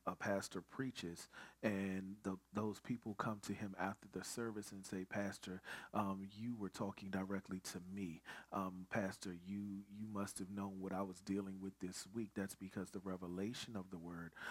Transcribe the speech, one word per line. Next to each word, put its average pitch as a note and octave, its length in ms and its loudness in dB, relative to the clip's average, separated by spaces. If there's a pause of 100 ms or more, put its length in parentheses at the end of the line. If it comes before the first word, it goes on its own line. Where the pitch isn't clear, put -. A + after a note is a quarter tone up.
a F#2 80 0
pastor G2 440 4
preaches F2+ 680 -2 (340)
and G2 600 4
the, F#2 120 2 (160)
those G#2 280 2
people A2+ 340 0
come G#2+ 320 0
to G2+ 60 2
him G2 260 -2
after G2 340 0
the F#2+ 120 0
service A2 480 -2
and G2 120 -8
say, F#2 200 0
"Pastor, G2 580 0 (320)
um, G2 320 4 (100)
you A#2 200 0
were G2+ 120 0
talking G2 420 -2
directly F#2+ 500 2
to - 200 -4 (140)
me. F2 280 -2 (300)
Um, F#2 380 0
Pastor, F#2+ 460 2 (100)
you, G2+ 420 -2
you G#2 240 -4
must G2+ 280 0
have F#2 100 -2
known G2 300 0
what F#2+ 120 0
I F#2+ 100 4
was F#2 180 -2
dealing G2 400 2
with F#2+ 180 -4
this F#2 340 -2
week." A2 220 0
That's G2 220 2
because F#2+ 340 -2
the G2 140 -4
revelation F#2+ 720 0
of F#2 140 -4
the F#2 80 -4
word, E2+ 340 -4 (180)